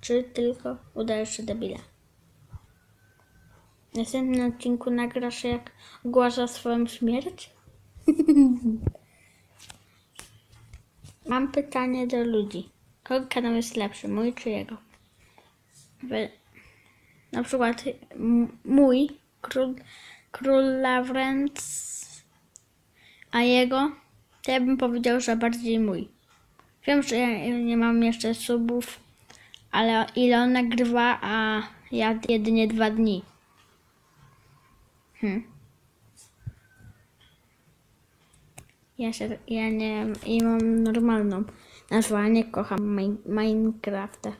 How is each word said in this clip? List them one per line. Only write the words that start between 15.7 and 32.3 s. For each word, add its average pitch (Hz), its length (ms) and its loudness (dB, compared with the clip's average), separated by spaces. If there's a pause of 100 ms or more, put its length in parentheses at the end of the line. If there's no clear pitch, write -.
Wy-, 220 280 -4 (1000)
na 247 100 -4
przykład 240 420 -2 (260)
m-, 233 540 0
mój, 269 560 6 (200)
Król, 262 340 -2 (580)
Król 269 480 4
Lawrence, 262 1300 -2 (1300)
a 233 80 0
jego, 254 500 4 (520)
to - 100 -4
ja 262 80 2
bym 254 160 2
powiedział, 240 440 0
że 240 160 -2
bardziej 233 440 0
mój. 196 280 -2 (800)
Wiem, 285 160 4
że 240 140 -2
ja 240 420 0
nie 233 180 0
mam 233 260 4
jeszcze 233 320 0
subów, 240 680 -4 (680)
ale 226 360 2 (100)
ile 247 260 4
on 247 100 4
nagrywa, 240 680 2
a 214 400 -2 (300)
ja 226 220 0 (140)
jedynie 220 400 2